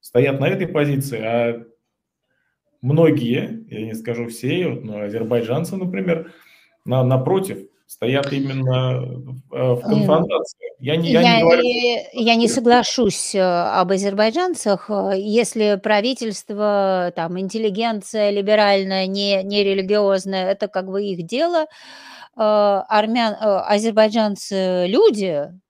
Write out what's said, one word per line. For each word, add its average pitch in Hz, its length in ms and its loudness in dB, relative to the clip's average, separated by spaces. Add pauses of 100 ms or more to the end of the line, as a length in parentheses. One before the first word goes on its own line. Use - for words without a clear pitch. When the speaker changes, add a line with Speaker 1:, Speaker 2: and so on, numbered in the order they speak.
Speaker 1:
стоят 135 400 0
на 143 80 0
этой 190 180 -2
позиции, 139 560 -2
а 117 420 -2 (1160)
многие, 147 880 2
я 110 160 -10
не 110 80 -10
скажу 117 340 -8
все, 160 400 -4
вот, 123 160 -8
ну, 107 180 -10
азербайджанцы, 117 760 -2
например, 180 560 -4 (520)
на-, 127 200 0
напротив, 131 640 0 (180)
стоят 139 460 -2
именно, 127 680 -2 (500)
э, 127 220 2
в - 120 -4
Speaker 2:
Эм, - 20 -4
Speaker 1:
конфронтации. 190 680 2 (220)
Я 139 160 -2
не, 170 160 0
я - 120 6
не - 140 6
Speaker 2:
я, - 20 4
Speaker 1:
говорю, 170 220 6
Speaker 2:
э, 240 520 0
я 233 220 2
не 233 120 4
Speaker 1:
что 240 120 0
Speaker 2:
соглашусь, 240 760 2
э, 196 60 2
об 180 520 2
азербайджанцах. 214 1000 0
Э, 196 280 -2
если 208 640 0
правительство, 202 1300 0
там, 175 220 -6
интеллигенция 214 920 -2
либеральная, 202 760 2
не, 196 380 -2
не 202 200 0
религиозная, 196 880 0
это 196 160 -4
как 190 220 -6
бы 196 140 -4
их 180 220 -6
дело. 320 400 -2 (680)
Э, 208 520 2
армян-, 220 520 2
э, 220 60 -2 (220)
азербайджанцы 208 1200 2
люди 196 640 2 (180)